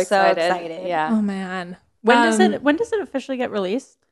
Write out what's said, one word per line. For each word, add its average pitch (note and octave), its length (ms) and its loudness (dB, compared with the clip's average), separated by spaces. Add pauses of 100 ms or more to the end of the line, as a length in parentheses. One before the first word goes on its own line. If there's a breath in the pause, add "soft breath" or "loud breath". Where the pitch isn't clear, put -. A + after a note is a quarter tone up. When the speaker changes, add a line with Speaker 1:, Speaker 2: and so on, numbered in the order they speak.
Speaker 1:
so F#3+ 200 2
Speaker 2:
excited. F3 220 2
Speaker 1:
excited. F3 420 -4
Speaker 2:
Yeah. D#3+ 240 -2
Speaker 3:
Oh, A3 100 2
man. F#3 560 -6 (240)
Speaker 4:
When A#3 160 4
does A3+ 220 4
Speaker 3:
Um, G#3+ 160 6
Speaker 4:
it, - 80 -10
when D4 120 4
does A#4 160 -4
it G#4 100 -2
officially C4 360 -6
get B3 140 -4
released? G3+ 460 -4 (140)